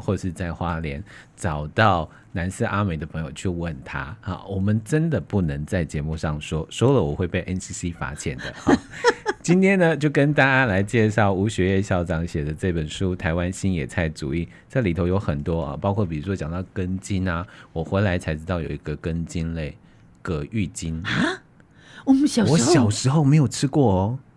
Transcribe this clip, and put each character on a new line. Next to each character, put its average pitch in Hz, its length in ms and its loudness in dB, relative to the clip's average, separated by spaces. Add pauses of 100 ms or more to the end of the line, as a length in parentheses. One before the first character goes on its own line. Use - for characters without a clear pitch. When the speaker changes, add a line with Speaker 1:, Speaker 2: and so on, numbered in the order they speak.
Speaker 1:
或 98 160 -2
是 92 140 -4
在 85 200 -6
花 85 280 -4
莲 76 240 -6 (340)
找 76 300 -4
到 90 420 2 (220)
南 92 180 -2
势 113 160 -4
阿 101 180 0
美 85 140 -2
的 78 80 -6
朋 80 160 -6
友 76 100 -8
去 - 160 -8
问 85 280 -4 (100)
他。 71 360 -10
好， - 280 -8
我 95 100 -4
们 107 240 2
真 156 260 0
的 117 120 0
不 98 200 0
能 76 240 -2
在 87 200 -2
节 76 160 -6
目 78 160 -4
上 76 240 -4
说， 78 280 -6
说 131 240 2
了 120 80 4
我 73 140 0
会 90 120 0
被 87 140 -4
N 90 180 -4
C - 140 -12
C 87 180 -6
罚 73 240 -8
钱 69 220 -6
的。 - 180 -10
好， - 180 2 (320)
<laughs> - 360 0
今 180 200 4
天 190 160 6
呢， 165 180 4
就 143 140 0
跟 147 240 2
大 143 100 4
家 135 220 4
来 98 160 4
介 110 280 4
绍 107 220 4
吴 95 160 2
学 92 220 2
业 95 120 4
校 92 220 0
长 82 220 -2
写 80 180 -4
的 76 100 -2
这 90 180 -2
本 80 160 -2
书 92 280 -2
《台 82 180 -2
湾 87 180 0
新 95 220 -2
野 76 120 -2
菜 82 240 -2
主 73 240 -6
义》， 85 120 -2 (220)
这 135 140 -2
里 90 120 0
头 90 120 0
有 90 140 2
很 73 240 -2
多 82 180 -2
啊， 73 180 -6
包 101 140 0
括 104 100 0
比 82 140 -4
如 73 80 -8
说 98 100 -4
讲 76 140 -6
到 90 140 -6 (100)
根 92 240 -4
茎 92 300 -4
啊， 87 180 -4 (260)
我 80 120 -4
回 98 180 0
来 92 160 2
才 82 160 -4
知 78 120 -6
道 90 140 -2
有 73 100 -6
一 76 80 -6
个 76 180 -8
根 82 300 -4
茎 82 280 -4
类， 80 240 -8 (460)
葛 76 260 -4
玉 107 160 -2
金。 82 380 -6
Speaker 2:
啊？ 339 380 -2 (640)
我 269 60 6
们 269 160 6
小 226 160 2
时 113 60 4
候 143 40 6
Speaker 1:
我 165 40 8
小 143 320 6
时 113 200 0
候 151 140 4
没 139 140 8
有 139 100 6
吃 - 200 -2
过 131 260 4
哦。 101 260 0 (160)